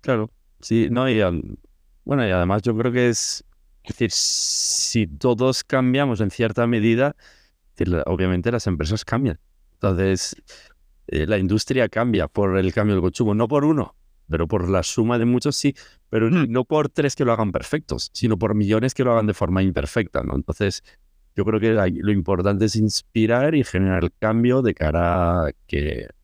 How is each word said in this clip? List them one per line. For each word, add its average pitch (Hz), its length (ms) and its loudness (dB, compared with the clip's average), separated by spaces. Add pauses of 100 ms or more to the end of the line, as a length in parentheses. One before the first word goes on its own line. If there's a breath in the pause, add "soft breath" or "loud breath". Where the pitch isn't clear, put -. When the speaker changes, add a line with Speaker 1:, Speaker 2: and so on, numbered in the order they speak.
Speaker 1:
Claro, 110 300 -2 (300)
sí, 113 280 2
no, 123 180 0
y 113 140 2
al-, 87 220 0 (640)
bueno, 131 220 0
y 95 40 0
además 92 320 2
yo 117 120 0
creo 117 160 0
que 123 180 4
es, - 340 -4 (400)
es - 120 -20
decir, 113 160 0
si - 920 -2
todos 120 580 0
cambiamos 127 580 0
en 101 100 0
cierta 117 340 -2
medida, 117 540 2
es - 560 -20
decir, 87 140 -2
la, 85 180 0
obviamente 92 440 0
las 120 140 -4
empresas 87 400 -2
cambian. 113 340 -2 (340)
Entonces, 95 640 -2 (720 loud breath)
eh, 78 200 -4
la 104 100 0
industria 107 520 0
cambia 110 380 0
por 95 300 0
el 92 160 0
cambio 107 220 2
del 92 80 2
consumo, 104 320 0
no 113 120 0
por 143 160 2
uno, 151 320 0 (340)
pero 80 180 0
por 90 220 0
la 92 140 2
suma 120 340 0
de 117 80 2
muchos 123 300 2
sí, 139 180 0 (360 loud breath)
pero 113 200 2
Speaker 2:
Hmm. 165 220 4
Speaker 1:
no 123 140 0
por 151 240 0
tres 143 260 -2
que 143 100 0
lo 117 80 2
hagan 110 180 0
perfectos, - 640 -6
sino 110 240 0
por 101 180 0
millones 110 380 2
que 131 100 -2
lo 123 100 2
hagan 113 140 2
de 104 60 0
forma 95 300 0
imperfecta, - 600 -2
¿no? - 120 -4
Entonces, - 480 -4 (520 soft breath)
yo 98 100 -2
creo 104 140 0
que 110 200 2
ahí 92 140 0
lo 101 180 -2
importante 98 540 0
es 104 100 -2
inspirar 113 800 0
y 135 80 2
generar 92 400 0
el 85 160 -2
cambio 117 420 2
de 110 120 2
cara 85 760 0
a 71 40 -4 (160)
que 73 400 -4 (160)